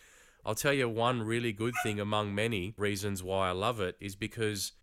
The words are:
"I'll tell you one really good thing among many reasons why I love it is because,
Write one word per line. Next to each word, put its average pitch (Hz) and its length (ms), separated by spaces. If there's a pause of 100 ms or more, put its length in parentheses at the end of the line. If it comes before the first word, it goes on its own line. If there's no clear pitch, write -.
(440)
"I'll 110 100
tell 143 200
you 131 140
one 117 340
really 117 300
good 113 300
thing 104 180
among 104 340
many 107 420
reasons 101 460
why 95 260
I 90 40
love 107 280
it 90 200
is 98 160
because, 107 560 (100)